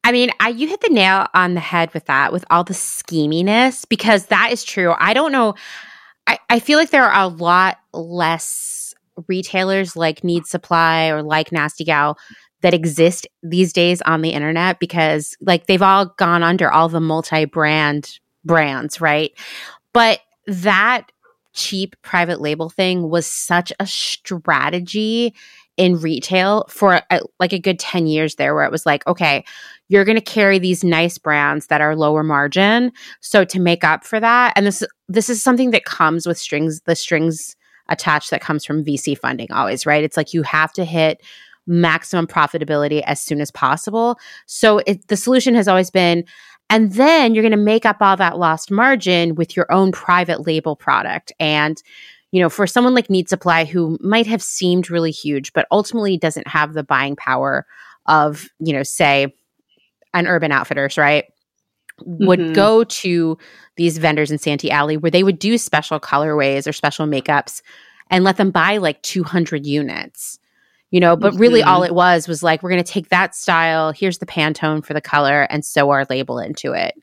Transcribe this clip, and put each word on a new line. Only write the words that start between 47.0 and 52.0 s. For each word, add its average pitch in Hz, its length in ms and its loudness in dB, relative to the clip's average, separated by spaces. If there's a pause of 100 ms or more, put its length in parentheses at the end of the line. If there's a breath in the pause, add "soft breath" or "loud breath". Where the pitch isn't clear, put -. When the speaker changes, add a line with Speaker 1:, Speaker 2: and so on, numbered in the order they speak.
Speaker 1:
you're 220 80 2
gonna 220 140 4
make 214 280 2
up 208 140 2
all 196 160 4
that 170 240 0
lost 160 320 0
margin 185 640 2
with 160 220 -4
your 175 120 0
own 190 220 4
private 175 560 -2
label 156 280 -2
product." - 640 -4
And, 151 420 0 (500 loud breath)